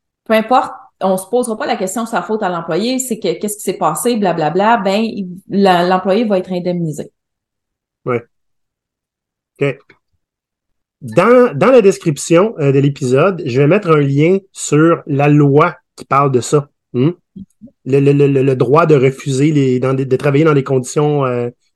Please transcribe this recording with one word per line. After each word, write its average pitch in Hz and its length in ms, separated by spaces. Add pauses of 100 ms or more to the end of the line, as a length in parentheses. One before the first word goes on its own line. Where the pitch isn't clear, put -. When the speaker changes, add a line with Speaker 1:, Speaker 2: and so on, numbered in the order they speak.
(240)
Speaker 1:
peu 220 100
importe, 233 380 (280)
on 277 160
se - 100
posera 240 300
pas 208 100
la 233 100
question 233 280
de 226 40
sa 190 140
faute 214 220
à 180 40
l'employé, 180 520
c'est 240 180
que 170 220
qu'est-ce 208 160
qui - 80
s'est 190 140
passé, 180 380
blablabla, 185 600
ben, 202 260
il, 202 260 (200)
la, 185 360
l'employé 190 400
va 202 140
être 185 140
indemnisé. 175 580 (960)
Speaker 2:
Ouais. 120 200 (1400)
OK. 139 180 (1200)
Dans, 180 560
dans 202 160
la 247 80
description, 180 800
euh, 139 100
de 139 80
l'épisode, 143 680
je 127 140
vais 147 60
mettre 185 240
un 151 100
lien 147 380 (140)
sur 160 540
la 143 220
loi 147 460 (220)
qui - 80
parle 139 260
de 123 100
ça. 143 280 (240)
Hmm ? 131 180 (760)
Le, 135 160
le, 139 120
le, 143 140
le, 135 160
le 131 140
droit 143 300
de 156 80
refuser 135 580
les, 135 260
dans 131 160
des, 135 100
de 131 120
travailler 143 280
dans 151 100
des 135 100
conditions, 143 600
euh, 120 260 (260)